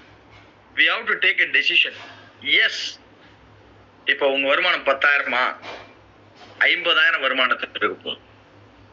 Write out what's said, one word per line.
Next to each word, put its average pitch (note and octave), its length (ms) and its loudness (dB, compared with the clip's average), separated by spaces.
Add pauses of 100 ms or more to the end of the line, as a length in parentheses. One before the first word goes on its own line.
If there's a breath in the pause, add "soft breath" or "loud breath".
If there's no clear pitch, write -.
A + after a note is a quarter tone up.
(760)
we C#3+ 80 2
have G3 240 0
to F#3+ 220 0
take F#3+ 120 0
a D#3 100 0
decision. - 420 2 (500)
Yes, - 560 -2 (1040)
இப்ப C#3 220 0
உங்க C3+ 220 0
வருமானம் D#3+ 360 0
பத்தாயிரமா, C#3 720 0 (1040)
ஐம்பதாயிரம் D#3+ 600 2
வருமானத்துக்கு B2+ 680 -2
போகணும். - 320 -10 (720)